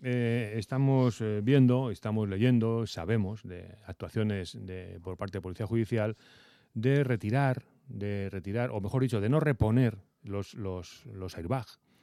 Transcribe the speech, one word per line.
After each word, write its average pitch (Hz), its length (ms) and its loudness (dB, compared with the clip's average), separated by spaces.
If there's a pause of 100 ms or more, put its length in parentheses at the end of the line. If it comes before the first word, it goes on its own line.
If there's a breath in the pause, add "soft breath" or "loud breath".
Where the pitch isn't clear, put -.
eh, 120 540 0
estamos, 131 640 2
eh, 107 220 -2
viendo, 127 480 6
estamos 107 380 -2
leyendo, 113 580 2
sabemos 98 560 -2
de 90 420 -14
actuaciones 104 800 -4
de, 92 380 -12
por 90 160 -10
parte 98 200 -6
de 90 40 -10
Policía 92 240 -8
Judicial 110 500 0 (560 loud breath)
de 135 320 2
retirar, 127 600 0 (240)
de 101 420 -6
retirar, 98 400 -4
o 113 100 -6
mejor 104 220 0
dicho, 120 180 0
de 101 80 0
no 147 120 4
reponer 117 580 4 (240)
los, 98 320 -8
los, 92 520 -10
los 95 300 -12
airbag. 101 300 -4 (360 soft breath)